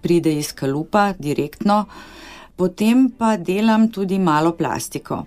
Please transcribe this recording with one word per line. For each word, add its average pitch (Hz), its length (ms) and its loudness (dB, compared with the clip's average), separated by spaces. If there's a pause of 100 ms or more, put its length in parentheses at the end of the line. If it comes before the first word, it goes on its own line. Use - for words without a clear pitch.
pride 165 360 2
iz 147 140 -8
kalupa 156 640 -2
direktno. 202 680 -2 (720)
Potem 220 540 2
pa 220 260 0
delam 220 540 2
tudi 190 280 -2
malo 160 340 2
plastiko. - 720 -6